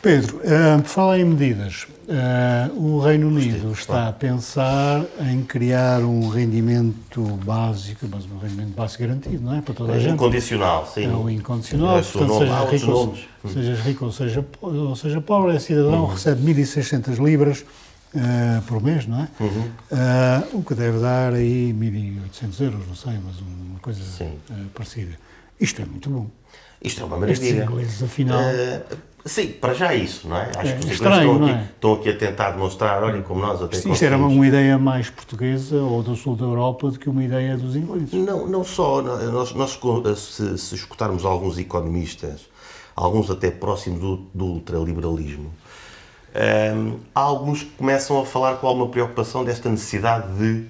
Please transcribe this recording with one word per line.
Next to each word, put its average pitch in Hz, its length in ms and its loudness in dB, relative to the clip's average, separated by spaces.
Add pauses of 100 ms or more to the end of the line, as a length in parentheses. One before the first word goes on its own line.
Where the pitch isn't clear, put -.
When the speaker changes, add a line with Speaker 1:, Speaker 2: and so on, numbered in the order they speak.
Speaker 1:
Pedro, 135 380 4
eh, 156 400 8
fala 190 340 4
em 180 60 4
medidas. 123 640 2 (200)
Eh, 123 680 2
o 151 240 0
Reino 151 260 6
Unido 135 400 2
Speaker 2:
Sim, 107 60 -2
Speaker 1:
está - 220 -6
Speaker 2:
claro. 117 160 2
Speaker 1:
a - 20 -6
pensar 135 920 0 (240)
em 127 140 0
criar 127 600 2
um 117 260 2
rendimento 113 920 0 (220)
básico, 107 640 -4
mas 98 160 -8
um 98 140 -12
rendimento 101 380 -8
básico 110 260 -6
garantido, 131 400 -4
não 127 140 -4
é? 147 40 -2
Para 139 140 -8
toda 117 200 -2
a - 20 2
Speaker 2:
É - 20 2
Speaker 1:
gente. 120 160 2
Speaker 2:
incondicional, 117 720 2
sim. - 200 -4
Speaker 1:
É - 20 0
o 113 200 0
incondicional, 123 680 0
Speaker 2:
É 165 60 6
o - 20 -2
seu - 160 -4
Speaker 1:
portanto, 92 140 4
Speaker 2:
nome. 107 120 6
Speaker 1:
sejas 123 100 2
Speaker 2:
Há 131 60 0
outros 135 200 2
Speaker 1:
rico 117 100 2
ou 123 140 4
Speaker 2:
nomes. 98 140 -8 (240)
Hum. 104 40 -6
Speaker 1:
sejas 120 320 -2
rico 135 240 -2
ou 113 80 -4
seja 127 320 -2
po-, - 240 -14
ou 147 260 -2
seja 151 260 -4
pobre, 185 360 2
é - 20 2
cidadão, 151 460 4
Speaker 2:
Uhum. - 20 0
Speaker 1:
recebe - 340 0
mil 151 160 4
e 143 80 4
seiscentas 131 540 -2
libras, 147 460 4 (500)
eh, 120 540 2
por 110 120 -2
mês, 135 280 0
não 120 160 -2
é? 156 40 -8 (120)
Speaker 2:
Uhum. 110 280 -2 (220)
Speaker 1:
Eh, 127 520 2 (100)
o 202 100 -4
que 139 140 -4
deve 113 240 0
dar 127 340 2
aí 120 380 2
mil 110 200 -2
e 101 280 -6
oitocentos 98 400 -10
euros, 104 260 -2
não 90 80 -12
sei, 117 200 -8 (120)
mas 92 140 -12
uma 90 400 -12
coisa, 107 240 -10
Speaker 2:
Sim. 90 260 -8 (220)
Speaker 1:
eh, - 20 -10 (180)
parecida. 95 460 -12 (420)
Isto - 220 -2
é - 20 -6
muito 95 240 -10
bom. 120 200 -4 (520)
Speaker 2:
Isto - 220 -6
é - 40 -8
uma - 100 -6 (120)
Speaker 1:
Estes 127 220 2
Speaker 2:
maravilha. 110 220 2
Speaker 1:
ingleses, 117 300 -4
afinal 127 400 0
Speaker 2:
Eh, 127 400 -2 (420)
sim, 170 240 -2
para 123 240 -2
já 156 220 2
é - 20 2
isso, - 320 -4
não 85 80 -4
é? 92 60 -2
Acho - 160 -6
Speaker 1:
É, 90 40 -4
Speaker 2:
que 143 60 0
os 127 60 -2 (100)
ingleses - 80 -2
Speaker 1:
estranho, 175 280 4 (120)
Speaker 2:
estão 143 60 6
Speaker 1:
não 147 100 6
Speaker 2:
aqui, 127 100 4
Speaker 1:
é? 110 40 -2 (120)
Speaker 2:
estão 107 200 4
aqui 107 160 0
a 104 60 -2
tentar 101 340 -2
demonstrar, 98 520 0
olha, 104 200 0
como 92 180 -4
nós 98 220 -2
até 82 160 -4
Speaker 1:
Isto, 202 100 -2
isto 160 160 4
era 139 120 4
uma, 139 100 4
Speaker 2:
conseguimos. 135 200 6
Speaker 1:
uma 135 120 6
ideia 135 200 6
mais 131 320 2
portuguesa 131 680 -4
ou 123 240 0
do 120 120 -2
sul 120 220 -4
da 117 80 -4
Europa 123 460 0
do 135 80 -8
que - 100 -6
uma 131 160 0
ideia 131 320 -2
dos 127 180 -4
ingleses. 165 380 -4
Speaker 2:
Não, 185 340 -2
não 185 160 -2
só. 143 400 0
Nós, 120 520 -2
nós 135 200 -2
co-, 113 400 0
se, 101 440 -6
se - 160 -10
escutarmos 92 500 -4
alguns 92 340 0
economistas, 82 840 -6 (520)
alguns 95 360 2
até 92 200 0
próximos 95 480 -4
do, 95 180 -4 (180)
do 92 100 -4
ultraliberalismo, 82 1080 -4 (840)
ehm, 110 600 0 (180)
há 135 60 2
alguns 143 420 0
que - 80 -16
começam 135 500 0
a 131 60 -4
falar 131 320 0
com 135 100 -2
alguma 127 220 2
preocupação 120 540 -2
desta 120 260 -4
necessidade 107 640 -2
de 113 340 0